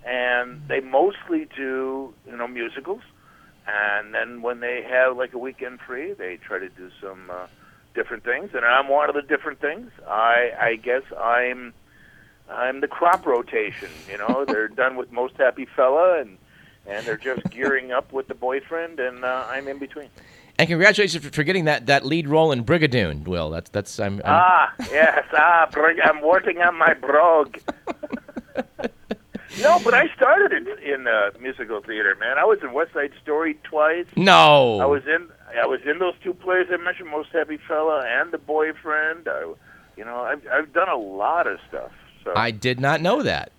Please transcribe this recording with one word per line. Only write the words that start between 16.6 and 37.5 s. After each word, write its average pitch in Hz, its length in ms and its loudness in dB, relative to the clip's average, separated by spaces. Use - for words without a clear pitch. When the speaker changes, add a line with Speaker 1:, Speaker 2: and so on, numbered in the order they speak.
Speaker 1:
and 104 180 -10
they're 113 120 -4
just 131 340 -6
gearing 131 400 -4
up 127 220 -4
with 135 160 -6
the 131 60 -10
boyfriend, 139 680 -6
and, 127 240 -6
uh, 127 240 -4
I'm 135 180 -8
in 139 120 -10
between. 139 300 -14
Speaker 2:
And 160 80 2
congratulations 170 560 2
for, 139 60 -12
for 151 140 -2
getting 175 220 0
that, 143 200 0
that 139 180 4
lead 156 220 -2
role 156 240 4
in 123 140 0
Brigadoon, 113 640 2
Will. 85 220 -2
That's, 82 200 -10
that's, 104 300 -6
I'm, 101 200 -2
I'm - 40 -10
Speaker 1:
Ah, 170 480 6
yes. 147 420 4
Ah, 160 380 6
Brig-, 165 320 2
I'm 156 180 4
working 175 420 2
on 175 140 4
my 165 180 4
brog. 151 680 4
<laughs> - 60 -8
No, 277 180 6
but 233 140 2
I 294 200 6
started 381 380 4
in, 127 160 -4
in, 135 260 -4
uh, 104 220 2
musical 120 400 -8
theater, 104 400 -2
man. 123 180 -2
I 160 60 2
was 208 180 2
in 131 100 -10
West 156 200 -4
Side 143 280 -4
Story 151 440 -4
twice. 160 500 0
Speaker 2:
No. 151 640 8
Speaker 1:
I 120 60 2
was 139 220 2
in, 165 200 -2
I 117 60 2
was 135 180 -2
in 151 140 -2
those 180 240 -2
two 185 100 -6
plays 185 380 -2
I 180 60 -2
mentioned, 175 320 -8
Most 151 240 -8
Happy 151 240 -2